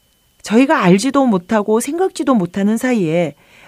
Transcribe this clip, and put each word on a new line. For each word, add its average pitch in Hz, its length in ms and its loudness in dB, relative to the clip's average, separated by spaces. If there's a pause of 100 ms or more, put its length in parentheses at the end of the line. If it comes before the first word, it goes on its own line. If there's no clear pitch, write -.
(420)
저희가 269 420 2
알지도 240 440 2
못하고 214 520 0
생각지도 320 540 -4
못하는 202 440 -2
사이에 175 580 -2 (320)